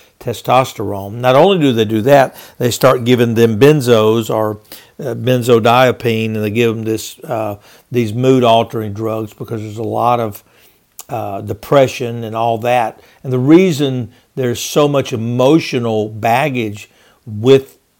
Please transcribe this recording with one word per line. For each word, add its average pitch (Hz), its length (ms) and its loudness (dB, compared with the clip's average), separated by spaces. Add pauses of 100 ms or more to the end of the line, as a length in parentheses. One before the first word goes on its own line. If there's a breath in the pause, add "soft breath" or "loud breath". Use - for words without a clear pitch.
(200 soft breath)
testosterone. 104 920 -2
Not 127 220 2
only 185 220 4
do 139 140 2
they 113 120 0
do 107 180 -2
that, 135 340 4 (220 loud breath)
they 123 120 0
start 127 340 2
giving 117 300 2
them 113 240 2
benzos 117 720 2
or, 107 320 -4 (380 loud breath)
uh, 123 160 -8
benzodiazepine, 117 1120 2
and 110 160 -6
they 107 80 -4
give 113 240 0
them 113 100 -8
this, 110 360 -6
uh, 110 380 -8 (320 soft breath)
these 117 220 -2
mood-altering 117 800 2
drugs 110 400 -8
because 113 300 -12
there's 107 160 -14
a 117 40 -10
lot 113 380 -2
of, 107 240 -8 (640 soft breath)
uh, 107 320 -10
depression 117 840 -2
and 110 120 -10
all 117 220 -2
that. 120 420 -2 (220 soft breath)
And 131 100 -6
the 127 60 0
reason 135 760 2 (220 soft breath)
there's 123 260 -4
so 147 280 0
much 135 240 -2
emotional 120 960 0
baggage 113 840 -4 (360 soft breath)
with 123 520 2 (220)